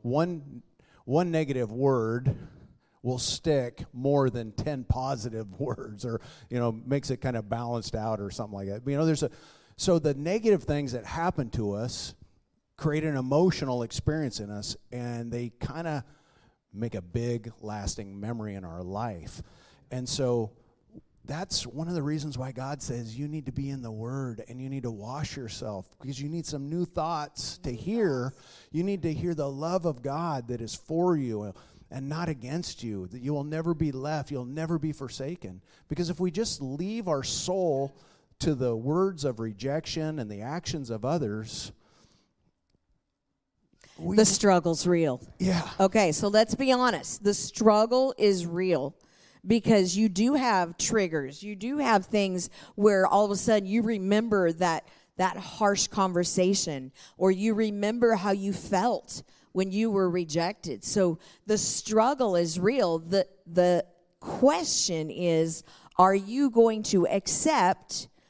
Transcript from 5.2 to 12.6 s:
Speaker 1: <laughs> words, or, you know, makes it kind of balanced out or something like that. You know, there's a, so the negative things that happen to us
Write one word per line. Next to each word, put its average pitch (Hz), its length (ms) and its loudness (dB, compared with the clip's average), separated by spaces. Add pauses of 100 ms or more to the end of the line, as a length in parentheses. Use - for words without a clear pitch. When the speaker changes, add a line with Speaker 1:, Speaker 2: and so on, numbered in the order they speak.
Speaker 1:
<laughs> 92 60 -14
words, 120 460 -6
or, 113 160 -4 (280)
you 123 100 -2
know, 120 120 2
makes 123 380 -2
it 127 80 -2
kind 127 180 -2
of 104 140 -6
balanced 120 460 -4
out 110 240 -2
or 101 100 -6
something 107 260 -8
like 98 120 -8
that. 113 200 -8
You 139 100 0
know, 156 80 2
there's 156 180 2
a, 127 80 -2 (460)
so 180 200 4
the 147 160 2
negative 185 520 2
things 147 260 -2
that 117 140 -8
happen 165 460 -2
to 104 220 -2
us 113 400 -6 (640)